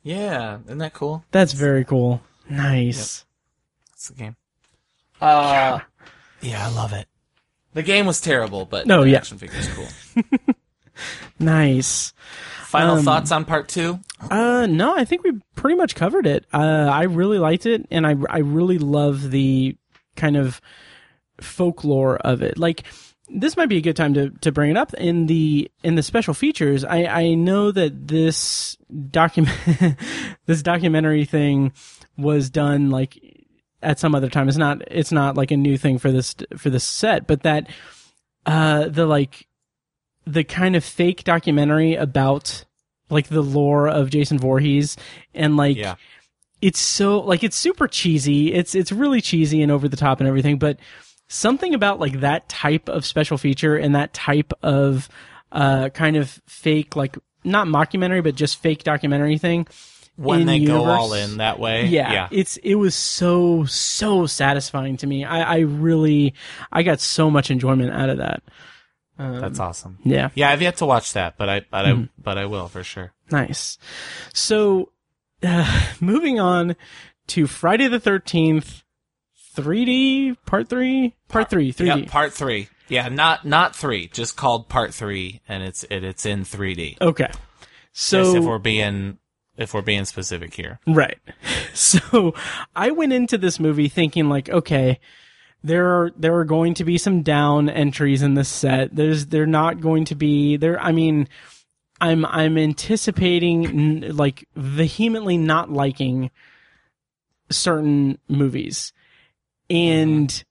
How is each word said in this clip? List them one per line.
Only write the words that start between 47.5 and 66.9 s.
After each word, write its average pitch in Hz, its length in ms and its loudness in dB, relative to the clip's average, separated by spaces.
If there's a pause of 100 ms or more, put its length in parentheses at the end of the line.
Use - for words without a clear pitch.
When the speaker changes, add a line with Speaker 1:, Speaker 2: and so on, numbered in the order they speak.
Speaker 2:
super 339 320 0
cheesy. 147 640 0
It's, 180 220 -2
it's 185 180 0
really 254 300 0
cheesy 156 400 2
and 147 100 2
over 143 160 0
the 135 80 -4
top 135 240 0
and 135 80 2
everything, 135 300 2
but 147 200 -2 (500)
something 277 460 0
about, 202 260 0
like, 139 200 -4
that 143 280 -2
type 151 400 -2
of 143 160 -4
special 156 320 -2
feature 151 400 0
and 147 180 0
that 143 200 -2
type 147 380 0 (100)
of, 139 460 2 (440)
uh, 135 380 2
kind 156 260 0
of 139 300 -4
fake, 151 500 -2
like, 135 220 -4 (260)
not 196 220 0
mockumentary, 175 560 2
but 151 120 0
just 147 280 -4
fake 160 220 0
documentary 147 520 0
thing 170 300 -2 (500)
Speaker 1:
When 147 260 2
Speaker 2:
in 165 40 4
Speaker 1:
they 165 100 4
Speaker 2:
universe. 151 280 4
Speaker 1:
go - 60 2
all 117 220 0
in 104 260 -4
that 110 200 -2
way. 113 280 -2
Speaker 2:
Yeah, 139 260 2
Speaker 1:
Yeah. 92 180 -2
Speaker 2:
it's, - 280 -2
it 202 180 0
was 196 180 2
so, 175 720 2
so 190 600 0
satisfying 139 720 -2
to 143 80 -8
me. 139 180 -4
I, 165 320 -2
I - 40 4
really, 151 720 2 (400)
I 170 100 0
got 170 180 0